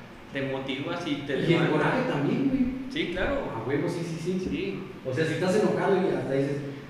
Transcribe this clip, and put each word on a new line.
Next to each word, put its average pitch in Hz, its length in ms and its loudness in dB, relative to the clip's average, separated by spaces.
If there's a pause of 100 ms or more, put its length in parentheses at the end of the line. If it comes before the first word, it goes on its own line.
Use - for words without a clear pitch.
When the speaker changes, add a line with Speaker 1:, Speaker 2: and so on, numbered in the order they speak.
(320)
Speaker 1:
te 135 200 -2
motivas 139 560 -4
y 139 180 -4
te - 140 0
Speaker 2:
Y - 20 0
el 156 80 2
Speaker 1:
levantas. 165 220 4
Speaker 2:
coraje - 360 2
también, 269 420 2
güey. 262 100 2 (280)
Speaker 1:
Sí, 175 240 -2
claro. 143 380 -2
Speaker 2:
A 113 160 -6
huevo, 143 220 0
sí, 170 180 -2
sí, 160 160 -6
sí. 185 260 -2
Speaker 1:
Sí. 185 340 -4 (220)
Speaker 2:
O 131 80 -2
sea, 160 140 2
si 156 80 0
estás 185 220 2
enojado 190 400 4
y - 180 4
hasta 135 200 -2
dices, 139 240 2 (320)